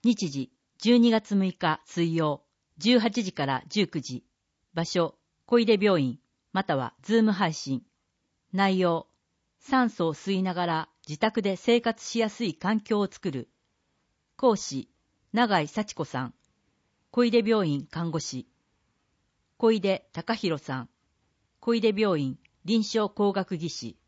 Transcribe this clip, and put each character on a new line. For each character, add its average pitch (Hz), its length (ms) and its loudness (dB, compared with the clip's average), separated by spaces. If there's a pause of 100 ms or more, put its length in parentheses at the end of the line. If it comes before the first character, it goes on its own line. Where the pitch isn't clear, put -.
日 214 280 0
時、 139 240 -8 (240)
十 240 180 4
二 233 160 6
月 214 240 0
六 190 160 0
日 156 340 -2
水 170 300 -2
曜、 151 300 -2 (320)
十 226 200 4
八 226 240 0
時 185 120 -6
か 139 120 -2
ら 131 220 -2
十 202 180 0
九 - 140 -8
時。 - 240 -10 (500)
場 170 120 -4
所、 170 320 -2 (280)
小 240 200 2
出 226 80 4
病 190 280 4
院、 127 180 -2 (340)
ま 190 100 -2
た 147 140 -2
は 123 160 -6 (100)
Zoom 220 300 2
配 175 200 -2
信。 135 300 -6 (720)
内 190 260 2
容、 170 280 0 (520)
酸 254 300 0
素 170 180 -2
を 160 60 0
吸 - 180 -6
い 190 100 0
な 185 120 -2
が 175 120 -2
ら 160 240 -4 (160)
自 151 140 -10
宅 220 220 0
で 190 160 -2
生 240 240 2
活 226 240 -4
し 226 140 -4
や 220 100 0
す 226 160 -6
い 160 100 -4
環 214 240 0
境 208 220 0
を 190 100 0
作 - 180 -8
る。 131 200 -8 (880)
講 233 180 4
師、 - 340 -10 (440)
永 208 260 2
井 147 80 -2
幸 208 260 -6
子 156 120 -6
さ 131 180 -6
ん。 120 100 -10 (800)
小 240 180 2
出 226 160 4
病 208 240 2
院 143 180 -2
看 165 220 -6
護 160 120 -4
師。 - 260 -10 (1120)
小 220 240 2
出 190 320 -2
隆 220 260 -6
弘 160 240 -2
さ 131 160 -6
ん。 120 100 -12 (720)
小 233 220 0
出 220 120 2
病 196 240 0
院 135 220 -4 (240)
臨 220 260 2
床 214 200 0
工 202 240 0
学 190 240 -4
技 160 120 -6
士。 - 280 -12 (100)